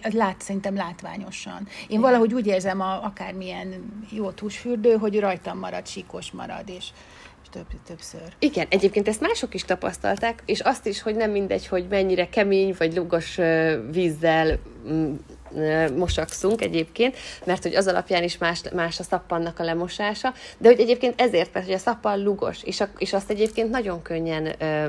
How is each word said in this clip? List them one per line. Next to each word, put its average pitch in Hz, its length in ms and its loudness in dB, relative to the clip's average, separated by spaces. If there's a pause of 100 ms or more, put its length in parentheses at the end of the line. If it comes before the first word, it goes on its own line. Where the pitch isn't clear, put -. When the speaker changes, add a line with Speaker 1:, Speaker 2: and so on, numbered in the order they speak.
(120)
Speaker 1:
lát-, 214 300 2
szerintem 196 340 -4
látványosan. 180 920 -10
Én - 200 -16
Speaker 2:
Igen. 214 140 2
Speaker 1:
valahogy 240 320 6
úgy 240 140 0
érzem, 190 340 0
a, 190 220 -2
akármilyen 185 880 -10 (200)
jó 208 200 -4
tusfürdő, 220 640 2
hogy 214 240 2
rajtam 185 400 -2
marad, 180 280 -8
síkos - 440 -12
marad, - 380 -12
és, 180 180 -12 (560)
és - 60 -20
több-, - 380 -14
többször. 165 340 -16 (180)
Speaker 2:
Igen, 285 300 2
egyébként 196 380 4
ezt 214 140 -2
mások 392 320 -2
is 190 120 -6
tapasztalták, 202 800 -2
és 208 140 -2
azt - 260 0
is, 208 160 -4
hogy 214 140 -2
nem 220 160 2
mindegy, 196 360 -2
hogy 180 220 -2
mennyire 185 400 2
kemény 196 480 4
vagy 165 180 2
lugos, 170 420 -2
ö, 160 400 4 (140)
vízzel, 160 680 2 (280)
mm, 156 260 0 (420)
ö, 156 360 2
mosakszunk 175 720 0
egyébként, 165 540 0 (300)
mert 170 180 -2
hogy 175 120 -2
az 196 120 4
alapján 180 360 0
is 175 140 -2
más, 170 240 0 (120)
más 170 260 -2
a 185 40 -8
szappannak 170 560 -4
a 175 40 -2
lemosása, 190 720 -2 (240)
de - 100 8
hogy 240 120 12
egyébként 240 420 4
ezért, 185 320 4
mert 185 120 -4
hogy 190 100 -2
a - 20 -2
szappan 208 460 0
lugos, 202 400 -2
és - 180 -4
a-, 202 160 0
és 196 160 -4
azt 196 160 -2
egyébként 220 400 0
nagyon 202 320 -2
könnyen, 160 600 -4
ö, 151 280 0